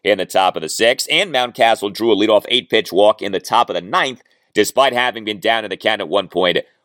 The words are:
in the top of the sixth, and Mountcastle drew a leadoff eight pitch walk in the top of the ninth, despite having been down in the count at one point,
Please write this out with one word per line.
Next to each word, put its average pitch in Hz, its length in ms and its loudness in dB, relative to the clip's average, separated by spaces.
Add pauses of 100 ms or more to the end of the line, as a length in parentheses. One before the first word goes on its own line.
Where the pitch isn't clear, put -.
in 101 140 2
the 90 80 -4
top 92 280 2
of 82 80 -8
the 78 60 -8
sixth, - 420 0
and 165 240 -2
Mountcastle 117 580 0
drew 113 200 0
a 98 40 4
leadoff 104 320 2
eight 120 220 -2
pitch 110 220 0
walk 104 300 4
in 104 100 -6
the 113 80 -4
top 113 300 0
of 90 40 -6
the 85 60 -4
ninth, 131 420 -4 (300)
despite 127 400 2
having 120 320 -4
been 107 140 -6
down 110 240 0
in 101 80 -10
the 95 60 -6
count 110 240 -2
at 87 80 -6
one 92 180 -2
point, 87 320 0 (260)